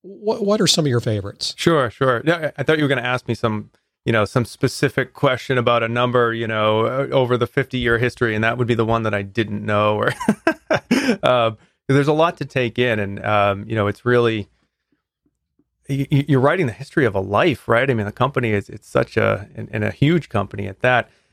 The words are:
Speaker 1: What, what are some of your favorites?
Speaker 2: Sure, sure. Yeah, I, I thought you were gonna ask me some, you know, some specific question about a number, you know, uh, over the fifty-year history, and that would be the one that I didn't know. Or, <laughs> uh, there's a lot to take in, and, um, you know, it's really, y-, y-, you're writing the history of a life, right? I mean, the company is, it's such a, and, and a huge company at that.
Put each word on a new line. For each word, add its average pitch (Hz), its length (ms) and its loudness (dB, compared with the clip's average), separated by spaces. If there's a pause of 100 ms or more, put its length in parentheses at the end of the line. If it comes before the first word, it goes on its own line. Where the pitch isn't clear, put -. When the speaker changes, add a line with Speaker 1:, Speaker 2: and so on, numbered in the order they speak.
Speaker 1:
What, 208 440 -6
what 208 160 2
are 180 60 2
some 160 200 2
of - 20 0
your 120 120 0
favorites? 104 560 -6
Speaker 2:
Sure, 143 340 2
sure. 127 340 0
Yeah, 156 320 0
I, 143 40 -4
I - 40 -4
thought 156 140 2
you 151 60 2
were 135 40 4
gonna 131 140 0
ask 123 260 -4
me 117 60 -4
some, 107 360 -4 (360)
you 123 60 2
know, 107 120 4
some 120 220 0
specific - 680 -2
question 127 460 -2
about 120 240 2
a 113 60 -2
number, 120 440 2
you 113 140 -4
know, 107 400 2
uh, 131 260 -4
over 123 240 2
the 117 100 0
fifty-year 120 520 0
history, 117 360 0
and 107 80 0
that 113 140 0
would 120 100 -2
be 117 80 2
the 110 120 2
one 113 160 0
that 107 100 -2
I 104 80 -2
didn't 104 440 -6
know. 107 320 0
Or, 107 160 -2 (580)
<laughs> 254 520 -2
uh, 120 280 2 (360)
there's 139 220 2
a 151 60 2
lot 165 240 0
to 139 80 -10
take 123 320 -4
in, 120 200 0
and, 101 260 -6
um, 101 440 0
you 113 60 -6
know, 104 120 0
it's - 180 -6
really, 117 440 0 (1400)
y-, 139 220 -4
y-, 143 160 4
you're 135 140 4
writing 156 260 2
the 107 60 -2
history 143 320 -2
of 101 100 2
a 95 60 0
life, 107 480 0
right? 120 200 2
I 131 60 2
mean, 107 120 -2
the 101 60 -6
company 123 380 -2
is, 101 180 -2
it's - 200 -18
such - 280 -2
a, 104 380 0
and, 107 160 -12
and 107 140 -4
a 104 80 -2
huge 156 360 0
company 101 380 -6
at 98 140 -14
that. 123 280 2 (240)